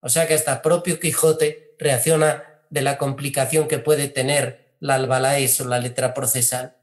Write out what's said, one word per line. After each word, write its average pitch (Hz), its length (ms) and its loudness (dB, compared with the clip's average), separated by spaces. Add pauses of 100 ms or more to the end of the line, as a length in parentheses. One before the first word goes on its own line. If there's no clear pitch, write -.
O 143 80 -10
sea 165 180 2
que 156 80 2
hasta 139 280 -2
propio 175 360 2
Quijote 156 800 0
reacciona 151 640 2 (280)
de 139 100 -4
la 139 160 0
complicación 139 720 -2
que 156 100 -2
puede 143 300 0
tener 139 720 -2
la 139 140 0
albalaes 131 680 0
o 131 60 -8
la 123 120 0
letra 123 360 -4
procesal. 127 680 -2